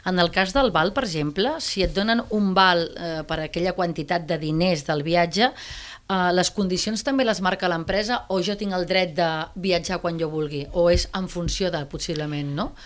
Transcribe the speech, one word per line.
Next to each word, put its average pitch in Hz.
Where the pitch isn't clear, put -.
En 185
el 170
cas 190
del 269
val, 165
per 269
exemple, 160
si -
et 165
donen 226
un 208
val, 180
eh, 165
per 156
aquella 170
quantitat 170
de 165
diners 160
del 151
viatge, 170
eh, -
les 180
condicions 196
també 269
les 214
marca 185
l'empresa 196
o 185
jo 202
tinc 196
el 180
dret 185
de 170
viatjar 175
quan 165
jo 160
vulgui? 147
O 175
és 180
en 190
funció 175
de, 147
possiblement, 147
no? 190